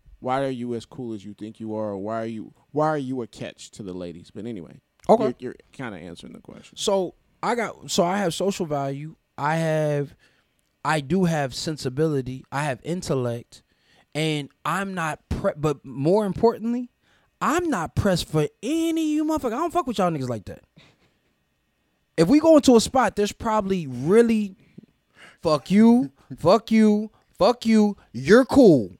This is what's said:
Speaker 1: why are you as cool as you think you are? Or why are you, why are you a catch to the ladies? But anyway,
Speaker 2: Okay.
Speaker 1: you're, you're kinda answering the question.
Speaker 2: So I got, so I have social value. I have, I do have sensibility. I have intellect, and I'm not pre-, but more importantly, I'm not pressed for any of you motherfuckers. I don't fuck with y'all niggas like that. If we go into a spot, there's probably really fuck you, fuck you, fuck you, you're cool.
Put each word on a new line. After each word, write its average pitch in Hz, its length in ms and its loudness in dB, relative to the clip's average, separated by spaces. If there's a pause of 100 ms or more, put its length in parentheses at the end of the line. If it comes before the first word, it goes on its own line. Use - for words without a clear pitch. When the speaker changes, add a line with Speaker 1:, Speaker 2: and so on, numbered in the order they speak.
(200)
Speaker 1:
why 127 240 -4
are 135 60 -4
you 120 240 -8
as 113 100 -8
cool 117 300 -12
as 98 100 -14
you 104 100 -16
think 107 260 -16
you 110 140 -8
are? 107 160 -6
Or 101 80 -8
why 110 240 -8
are 113 40 -6
you, 110 260 -12 (200)
why 151 160 0
are 156 100 -2
you 131 240 -6
a 113 40 -8
catch - 460 -16
to - 100 -16
the 95 100 -10
ladies? 87 400 -12
But 104 140 -14
anyway, 98 340 -14 (280)
Speaker 2:
Okay. 220 160 4
Speaker 1:
you're, 127 140 -2
you're 123 160 -12 (180)
kinda 117 260 -12
answering 85 340 -16
the - 80 -20
question. - 360 -20
Speaker 2:
So 196 380 -2 (280)
I 214 120 -2
got, 208 360 -8
so - 140 2
I 180 140 0
have 185 160 -2
social 185 320 -4
value. 143 500 -6 (220)
I 151 180 -2
have, 156 580 -2 (680)
I 156 160 0
do 160 240 0
have 147 300 -2
sensibility. 135 960 -4
I 139 120 -4
have 135 180 -6
intellect, 131 800 -6 (520)
and 151 360 -4 (140)
I'm 190 300 -4
not 160 340 -8
pre-, - 280 -2
but 147 280 -4
more 156 420 0
importantly, 233 640 -2 (500)
I'm 330 300 0
not 175 260 -4
pressed 185 320 0
for 151 180 0 (160)
any 330 400 -2
of 311 60 -2
you 302 160 0
motherfuckers. 302 300 -2
I 247 40 -6
don't 330 140 -4
fuck 349 140 -2
with 247 120 -4
y'all 180 120 2
niggas 135 180 -4
like 113 160 -8
that. - 180 -16 (1600)
If 165 100 4
we 277 100 6
go 320 180 6
into 262 200 8
a 226 60 6
spot, 233 340 0
there's 202 160 -2
probably 196 540 -4
really 196 680 2 (840)
fuck 151 300 -2
you, 233 420 6 (240)
fuck 202 340 2
you, 214 400 4 (280)
fuck 226 260 2
you, 214 320 4 (160)
you're 196 320 6
cool. 151 560 6